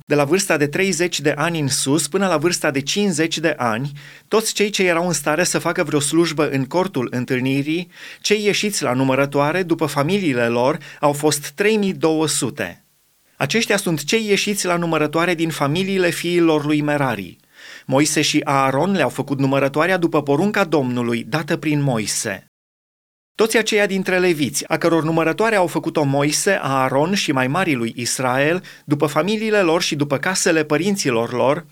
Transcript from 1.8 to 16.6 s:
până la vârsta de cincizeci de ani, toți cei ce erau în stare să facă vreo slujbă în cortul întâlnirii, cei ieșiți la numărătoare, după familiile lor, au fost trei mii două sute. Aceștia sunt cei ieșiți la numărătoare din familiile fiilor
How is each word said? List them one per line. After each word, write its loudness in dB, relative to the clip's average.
până 0
la 2
vârsta 0
de -2
cincizeci 0
de 0
ani, -2
toți 0
cei 0
ce -2
erau 2
în 0
stare 0
să 0
facă -2
vreo 0
slujbă 2
în 0
cortul -2
întâlnirii, -2
cei 2
ieșiți 0
la 0
numărătoare, 2
după 0
familiile 0
lor, 2
au 2
fost 0
trei 0
mii 0
două 0
sute. -6
Aceștia 0
sunt -2
cei 0
ieșiți 0
la 2
numărătoare 0
din 0
familiile 0
fiilor 2